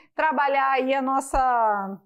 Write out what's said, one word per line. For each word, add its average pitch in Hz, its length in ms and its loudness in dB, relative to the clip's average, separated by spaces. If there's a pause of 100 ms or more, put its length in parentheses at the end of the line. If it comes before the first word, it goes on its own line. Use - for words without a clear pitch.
(140)
trabalhar 277 560 0
aí 262 240 0
a 277 80 0
nossa 247 1040 0